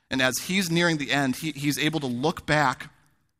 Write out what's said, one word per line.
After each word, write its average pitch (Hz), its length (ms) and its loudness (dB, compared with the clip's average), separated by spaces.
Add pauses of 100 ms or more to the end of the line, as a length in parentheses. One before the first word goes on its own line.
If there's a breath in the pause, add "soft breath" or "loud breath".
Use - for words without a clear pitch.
(120)
And 131 100 0
as 127 180 2
he's 185 300 -2
nearing 165 280 4
the 127 140 -6
end, 135 260 0
he, 160 140 -6
he's 143 280 -2
able 156 220 0
to 139 60 -4
look 123 380 -2
back 147 460 0 (480)